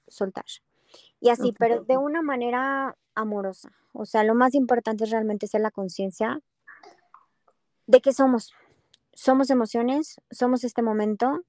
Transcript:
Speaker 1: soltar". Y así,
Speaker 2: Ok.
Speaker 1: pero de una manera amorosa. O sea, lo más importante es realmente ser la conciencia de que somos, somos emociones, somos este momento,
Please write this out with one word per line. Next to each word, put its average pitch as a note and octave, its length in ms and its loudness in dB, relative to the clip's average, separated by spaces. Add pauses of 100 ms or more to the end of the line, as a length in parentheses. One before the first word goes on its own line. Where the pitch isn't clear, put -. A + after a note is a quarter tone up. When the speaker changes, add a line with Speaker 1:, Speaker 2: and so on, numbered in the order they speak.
Speaker 1:
soltar". - 380 -8 (720)
Y A#3+ 100 4
así, A#3+ 220 2
Speaker 2:
Ok. - 80 -18
Speaker 1:
pero A#3 240 2
de C4 140 2
una D4 240 -2
manera C4+ 760 -4 (200)
amorosa. G3+ 560 -6 (220)
O A3 120 -10
sea, G#3+ 180 2
lo A3 120 4
más B3 200 4
importante A#3 500 0
es G#3+ 60 -6
realmente G#3+ 360 -2
ser G#3+ 140 -2
la G#3+ 100 -2
conciencia G3 680 -6 (1500)
de A#3+ 140 8
que C4+ 120 0
somos, B3+ 400 0 (600)
somos C4 360 2
emociones, B3 720 -2 (100)
somos B3 320 0
este A#3+ 180 -4
momento, A3 680 -2